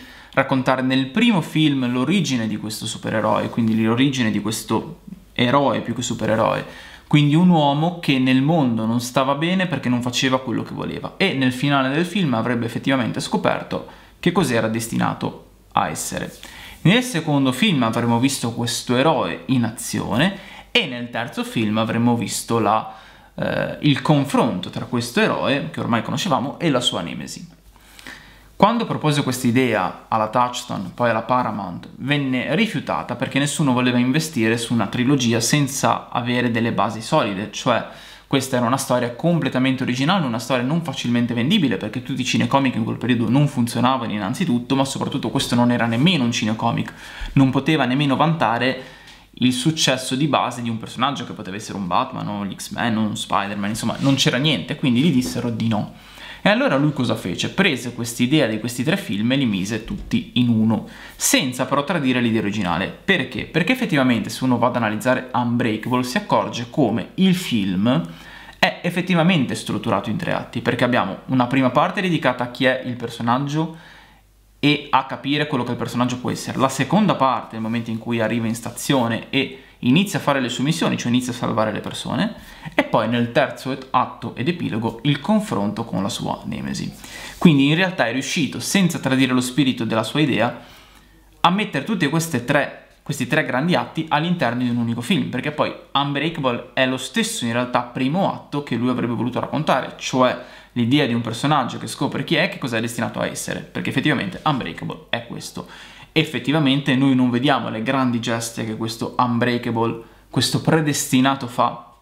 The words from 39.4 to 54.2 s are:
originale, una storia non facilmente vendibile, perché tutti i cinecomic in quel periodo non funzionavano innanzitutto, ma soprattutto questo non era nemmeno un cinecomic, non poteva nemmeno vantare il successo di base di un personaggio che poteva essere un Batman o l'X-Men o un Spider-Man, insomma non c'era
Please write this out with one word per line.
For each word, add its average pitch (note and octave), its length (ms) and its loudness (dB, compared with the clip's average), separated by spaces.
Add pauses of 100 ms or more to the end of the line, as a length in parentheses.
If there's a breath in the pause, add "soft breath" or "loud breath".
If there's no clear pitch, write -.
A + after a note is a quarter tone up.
originale, C#3 420 0
una A#2 140 -2
storia B2 240 0
non D#3+ 200 0
facilmente A#2+ 500 0
vendibile, C3+ 420 2
perché A2 260 -6
tutti B2+ 200 -4
i - 40 -2
cinecomic B2 500 2
in A2+ 100 -2
quel A2+ 100 -4
periodo A#2 340 0
non C#3+ 200 4
funzionavano A#2+ 600 0
innanzitutto, A#2+ 640 0
ma C3+ 120 2
soprattutto B2 440 -4
questo - 240 -2
non A#2+ 160 4
era A#2 160 2
nemmeno C3 380 2
un A#2 80 2
cinecomic, A2 640 -2 (400 loud breath)
non C3+ 160 6
poteva C#3 340 2
nemmeno C3 320 2
vantare B2+ 680 2 (480 loud breath)
il B2+ 200 2
successo C3+ 640 0
di C#3+ 120 2
base A#2+ 340 0
di A#2 80 -4
un A2+ 80 -4
personaggio A#2+ 480 -4
che F#2 80 -10
poteva F#2 240 -10
essere G#2 200 -8
un G2 100 -4
Batman G#2+ 420 -2
o G#2 160 -6
l'X-Men G#2+ 500 -4
o G#2+ 60 2
un G#2 160 -2
Spider-Man, G2+ 540 -2
insomma A2 280 -4
non C3+ 160 2
c'era C3 220 2